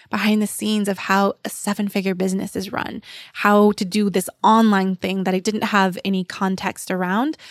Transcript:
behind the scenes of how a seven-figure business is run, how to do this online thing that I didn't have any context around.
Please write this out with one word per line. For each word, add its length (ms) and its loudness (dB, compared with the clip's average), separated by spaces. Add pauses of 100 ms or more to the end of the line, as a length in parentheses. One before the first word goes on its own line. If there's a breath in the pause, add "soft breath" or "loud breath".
behind 320 2
the 60 0
scenes 400 -2
of 100 -2
how 360 2 (100)
a 60 -6
seven-figure 640 -2
business 400 -2
is 160 -6
run, 320 -8 (300 loud breath)
how 400 6
to 120 -4
do 240 0
this 200 -2 (120)
online 540 4
thing 300 -4
that 100 0
I 40 0
didn't 260 -2
have 400 2
any 180 0
context 640 -4
around. 480 -2 (140)